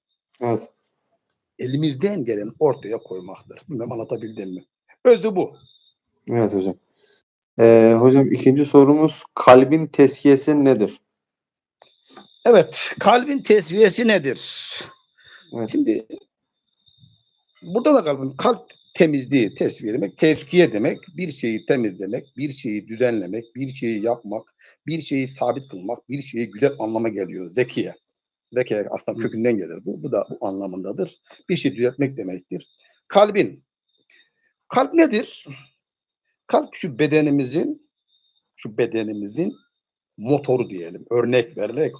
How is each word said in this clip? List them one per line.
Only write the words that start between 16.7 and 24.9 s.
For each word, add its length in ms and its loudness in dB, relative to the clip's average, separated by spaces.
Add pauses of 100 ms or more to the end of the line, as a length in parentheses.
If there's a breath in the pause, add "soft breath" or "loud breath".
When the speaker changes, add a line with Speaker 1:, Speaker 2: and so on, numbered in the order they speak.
Speaker 2:
burada 340 2
da 80 2
kalbin, 280 -4
kalp 400 -2 (240)
temizliği, 600 0
tezkiye 380 -6
demek, 240 -6
tezkiye 560 2
demek, 260 -4 (180)
bir 140 -8
şeyi 340 -6
temizlemek, 720 -6
bir 120 -8
şeyi 380 -10
düzenlemek, 680 -4
bir 140 -8
şeyi 340 -6
yapmak, 520 -6 (320 soft breath)
bir 140 -6